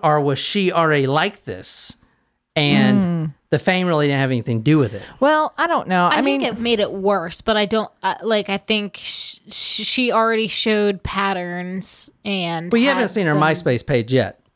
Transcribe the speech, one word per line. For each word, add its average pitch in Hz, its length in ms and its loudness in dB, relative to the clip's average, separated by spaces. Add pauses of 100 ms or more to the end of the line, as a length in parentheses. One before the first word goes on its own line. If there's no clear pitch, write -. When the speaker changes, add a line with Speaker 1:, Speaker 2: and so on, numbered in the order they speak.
Speaker 1:
or 151 160 4
was 139 200 0
she 190 320 0
already 156 360 2
like 160 380 -2
this? - 500 -6 (600)
And 185 480 4 (260)
Speaker 2:
Mm. 143 40 -10 (180)
Speaker 1:
the 147 80 2
fame 180 280 0
really 151 200 2
didn't 139 120 2
have 131 120 2
anything 117 280 -2
to 110 40 -4
do 151 140 4
with 113 160 0
it. 98 80 -12 (180)
Speaker 2:
Well, 302 380 2
I 311 100 0
don't 311 200 -2
know. 180 180 2
I 302 120 4
Speaker 3:
I - 40 2
Speaker 2:
mean, 277 200 0
Speaker 3:
think 247 120 -2
it 226 60 -8
made 233 220 0
it 196 100 0
worse, 190 500 -2
but 220 140 0
I 208 100 2
don't, 214 240 -2 (140)
uh, 170 180 -2
like, 208 280 0
I 196 80 -2
think 208 400 -4
sh-, - 420 -8 (100)
sh-, - 360 -4
she 247 260 0
already 220 360 0
showed 208 560 0
patterns 180 1040 -4 (160)
and 175 460 -4
Speaker 1:
Well, 233 100 4
you 269 80 4
haven't 262 140 0
Speaker 3:
had 196 80 -2
Speaker 1:
seen 190 160 0
her 151 60 4
Speaker 3:
some 147 80 2
Speaker 1:
MySpace 151 440 0
page 127 260 0
yet. 117 300 0 (140)